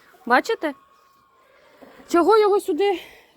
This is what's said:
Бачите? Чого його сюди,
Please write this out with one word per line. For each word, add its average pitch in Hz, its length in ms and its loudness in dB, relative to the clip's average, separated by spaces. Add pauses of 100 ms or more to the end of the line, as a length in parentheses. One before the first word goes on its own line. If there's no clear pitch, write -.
(260)
Бачите? 294 480 -2 (1400)
Чого 349 260 4
його 415 220 2
сюди, 381 400 -4 (380)